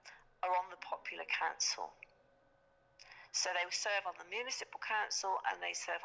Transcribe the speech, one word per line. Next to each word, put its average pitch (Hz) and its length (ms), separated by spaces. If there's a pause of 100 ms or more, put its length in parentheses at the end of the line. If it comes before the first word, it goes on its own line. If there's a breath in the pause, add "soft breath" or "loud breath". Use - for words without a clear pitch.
(480 loud breath)
are 180 80
on 185 160
the 180 80
popular - 480
council. - 640 (1400 loud breath)
So - 160
they 175 180
serve 196 380
on 175 80
the 170 160
municipal 247 480
council 202 560 (160)
and 185 80
they 175 160
serve 170 300